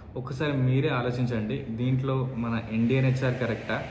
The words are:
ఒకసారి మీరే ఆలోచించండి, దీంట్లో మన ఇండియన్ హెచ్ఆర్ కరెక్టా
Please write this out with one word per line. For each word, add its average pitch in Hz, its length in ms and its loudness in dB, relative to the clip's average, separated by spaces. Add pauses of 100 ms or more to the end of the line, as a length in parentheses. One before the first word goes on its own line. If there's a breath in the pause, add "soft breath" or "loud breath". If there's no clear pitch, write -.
(140 loud breath)
ఒకసారి 139 380 -4
మీరే 131 360 4
ఆలోచించండి, 120 680 0 (120)
దీంట్లో 131 680 0
మన 117 240 -2 (100)
ఇండియన్ 120 340 4
హెచ్ఆర్ 127 340 2
కరెక్టా 120 520 -2